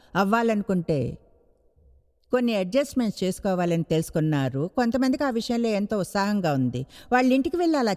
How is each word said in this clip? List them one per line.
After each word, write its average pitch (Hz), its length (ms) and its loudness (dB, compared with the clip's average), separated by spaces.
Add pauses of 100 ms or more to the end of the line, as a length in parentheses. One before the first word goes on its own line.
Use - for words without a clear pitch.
(160)
అవ్వాలనుకుంటే 196 1000 0 (1120)
కొన్ని 240 240 2
అడ్జస్ట్‌మెంట్స్ 208 680 0
చేసుకోవాలని 180 580 0
తెలుసుకున్నారు. 156 920 0
కొంతమందికి 254 480 0
ఆ 269 60 0
విషయంలో 233 380 -2
ఎంతో 208 300 -2
ఉత్సాహంగా 196 540 0
ఉంది. 127 340 -2 (260)
వాళ్ళ 254 200 4
ఇంటికి 269 240 0
వెళ్ళి 330 220 2
అలా 226 180 0